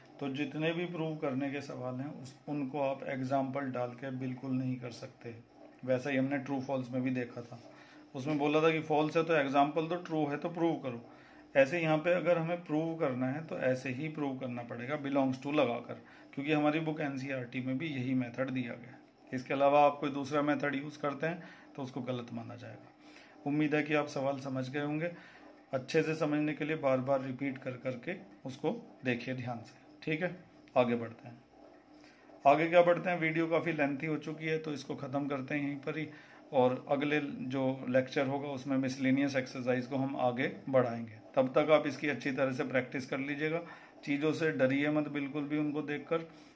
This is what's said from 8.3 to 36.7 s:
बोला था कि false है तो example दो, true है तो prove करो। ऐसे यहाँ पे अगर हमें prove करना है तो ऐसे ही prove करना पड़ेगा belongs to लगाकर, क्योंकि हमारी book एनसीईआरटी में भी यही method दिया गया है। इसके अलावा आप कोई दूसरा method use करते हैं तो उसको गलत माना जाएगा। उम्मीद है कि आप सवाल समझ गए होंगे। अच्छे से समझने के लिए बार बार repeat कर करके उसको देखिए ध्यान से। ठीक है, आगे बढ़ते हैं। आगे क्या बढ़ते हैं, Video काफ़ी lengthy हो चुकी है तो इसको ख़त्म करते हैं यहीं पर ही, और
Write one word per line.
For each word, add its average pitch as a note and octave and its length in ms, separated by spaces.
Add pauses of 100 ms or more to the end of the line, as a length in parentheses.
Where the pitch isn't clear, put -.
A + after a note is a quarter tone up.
बोला D3+ 240
था D#3+ 80
कि D#3+ 120
false D#3 340
है E3 80
तो D#3+ 120
example C#3+ 500
दो, F3 100
true E3 300
है C#3+ 100
तो D#3+ 140
prove E3 260
करो। B2 240 (540)
ऐसे C#3+ 260
यहाँ D#3 180
पे F3 160
अगर E3+ 240
हमें F3 260
prove D#3+ 320
करना C3 300
है D3+ 200
तो F3+ 180
ऐसे C3 260
ही C3+ 200
prove C#3+ 280
करना B2 260
पड़ेगा B2 380
belongs C3+ 400
to C#3+ 120
लगाकर, A#2+ 480 (320)
क्योंकि C#3+ 180
हमारी D3+ 280
book D#3 220
एनसीईआरटी C3+ 580
में C3 180
भी E3 100
यही C3 260
method B2+ 360
दिया A#2+ 220
गया - 180
है। - 80 (340)
इसके C3 220
अलावा C#3 260
आप C#3+ 200
कोई D3 120
दूसरा C#3+ 300
method C#3+ 320
use D3 260
करते C#3+ 260
हैं F3 160 (340)
तो C#3+ 60
उसको B2+ 200
गलत B2 300
माना A2+ 240
जाएगा। A2 360 (540)
उम्मीद D3 280
है D3+ 80
कि D3+ 120
आप D3 140
सवाल C#3 320
समझ C3 300
गए C#3+ 120
होंगे। D3+ 280 (640)
अच्छे C3+ 280
से D#3 140
समझने D3+ 360
के D3 120
लिए D#3 140
बार C3+ 220
बार C3 220
repeat C3 360
कर C3 120 (140)
करके C3 300 (320)
उसको C#3 240 (340)
देखिए B2+ 300
ध्यान B2 240
से। - 260 (180)
ठीक D#3 200
है, F3 140 (400)
आगे A#2+ 200
बढ़ते A#2 320
हैं। A#2 80 (1080)
आगे D3+ 220
क्या F3 160
बढ़ते F3 280
हैं, F3 100
Video D#3+ 260
काफ़ी D#3+ 260
lengthy C#3+ 340
हो D#3 120
चुकी D#3 280
है D#3 120
तो D#3 140
इसको C3+ 240
ख़त्म C#3 320
करते C#3 260
हैं C#3+ 80
यहीं C#3+ 160
पर D3+ 200
ही, D#3 80 (460)
और B2+ 380